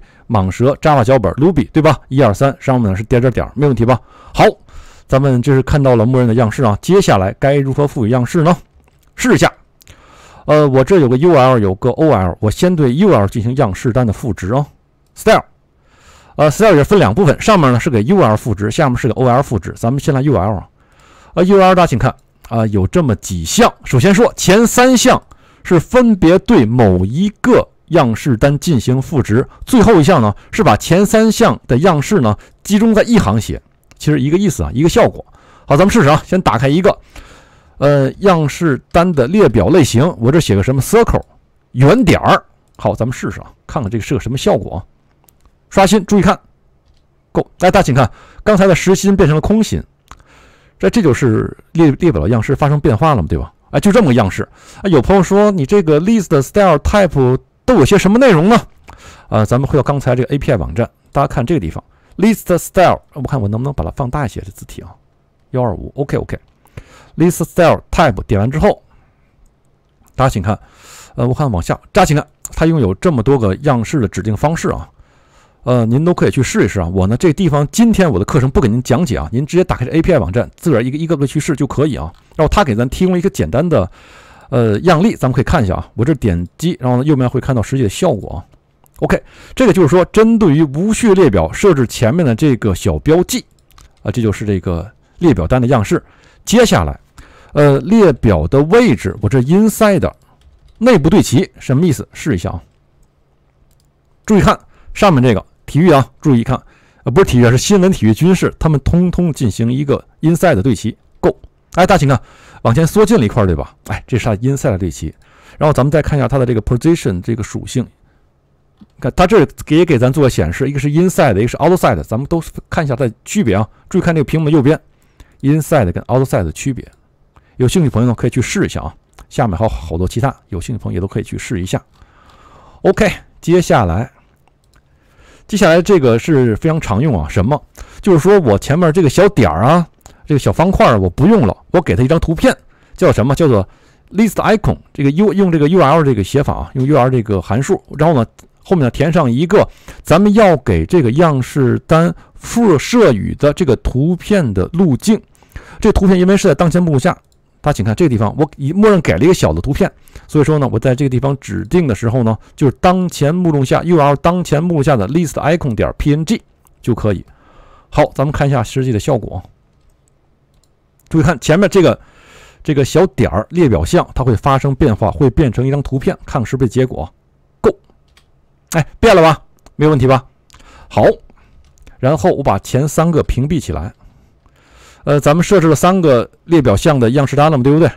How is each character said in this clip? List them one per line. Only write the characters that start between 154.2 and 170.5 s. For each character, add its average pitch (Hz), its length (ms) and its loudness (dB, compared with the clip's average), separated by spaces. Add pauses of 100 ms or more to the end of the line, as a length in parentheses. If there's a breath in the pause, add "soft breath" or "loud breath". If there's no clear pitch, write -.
的 92 180 -2
路 165 240 2
径。 214 240 0 (580 loud breath)
这 214 120 2
图 196 160 0
片 185 120 4
因 180 60 2
为 196 100 4
是 196 120 0
在 170 80 2
当 175 140 0
前 170 120 0
目 165 120 0
录 135 40 2
下， 160 180 -2 (460)
大 147 100 -2
家 - 20 -4
请 - 120 -4
看 110 80 -2
这 170 120 0
个 151 40 2
地 120 80 0
方， 107 200 -2
我 151 200 -2
已 143 160 -6
默 208 160 2
认 196 120 4
给 - 120 -2
了 82 60 -2
一 143 80 2
个 185 80 4
小 85 180 0
的 82 80 -4
图 - 100 -4
片， - 200 -2 (360 soft breath)
所 151 140 0
以 - 20 2
说 156 140 0
呢， 139 140 0
我 110 80 -2
在 131 160 0
这 143 100 -2
个 135 40 -2
地 127 100 -2
方 139 200 -2
指 95 260 -10
定 165 220 0
的 117 60 -2
时 117 160 -4
候 123 140 0
呢， 110 120 0 (200 soft breath)
就 151 100 -2
是 123 160 0
当 185 260 0
前 143 260 -2
目 175 180 0
录 143 120 0
下 135 200 -2
，U 170 160 2
R 143 100 2
L 143 60 0
当 170 280 -2
前 151 200 -2
目 175 140 -2
录 139 60 0
下 143 120 2
的 98 120 -2
list 156 260 -4
icon 151 420 -4
点 87 240 -2
P 147 140 -2
N 156 120 -4
G - 160 -4 (400)
就 117 140 -2
可 - 180 -2
以。 80 100 -8 (680 soft breath)
好， 151 240 0
咱 135 100 -2
们 151 60 -2
看 143 160 -2
一 139 40 0
下 127 120 -2
实 131 200 -6
际 127 80 -2
的 104 80 -2
效 139 160 -2
果。 98 260 -10 (1700)